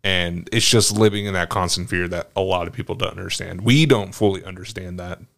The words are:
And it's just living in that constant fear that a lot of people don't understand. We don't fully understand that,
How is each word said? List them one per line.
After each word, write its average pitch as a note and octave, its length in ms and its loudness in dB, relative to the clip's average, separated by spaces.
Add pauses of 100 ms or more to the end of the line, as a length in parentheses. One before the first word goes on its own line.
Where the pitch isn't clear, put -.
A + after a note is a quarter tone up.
And F2 480 -2
it's A2+ 160 2
just G#2 300 4
living G#2 280 4
in G2 80 -4
that F2 160 0
constant F2+ 400 -2
fear F2 180 -2
that F2 280 -6
a F#2+ 60 0
lot F#2 240 0
of F2 80 -10
people - 220 -6
don't - 160 -2
understand. F#2 500 -8
We C3+ 240 6
don't G#2 300 2
fully G2 280 2
understand F2+ 560 -12
that, F2 200 -10 (180)